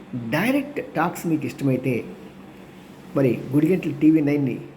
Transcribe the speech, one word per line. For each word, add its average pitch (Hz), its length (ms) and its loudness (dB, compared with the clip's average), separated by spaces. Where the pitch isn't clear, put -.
డైరెక్ట్ 185 680 -2
టాక్స్ 170 320 -2
మీకు 147 180 0
ఇష్టమైతే 127 580 -2
మరి 131 240 2
గుడిగంటల 160 380 2
టీవీ 156 300 6
నైన్ని 143 360 0